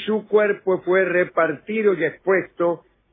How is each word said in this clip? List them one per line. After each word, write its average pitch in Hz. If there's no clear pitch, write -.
su 214
cuerpo 202
fue 185
repartido 180
y 160
expuesto 170